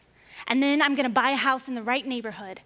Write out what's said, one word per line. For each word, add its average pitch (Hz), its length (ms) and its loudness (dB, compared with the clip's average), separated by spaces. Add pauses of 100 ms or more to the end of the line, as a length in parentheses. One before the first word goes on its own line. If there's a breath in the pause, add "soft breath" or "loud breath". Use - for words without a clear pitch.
(480 loud breath)
And 262 160 2
then 285 180 4
I'm 285 140 4
gonna 262 140 2
buy 254 220 2
a 277 40 0
house 262 320 0
in 254 80 -6
the 226 80 -8
right 240 240 -2
neighborhood. 208 580 -8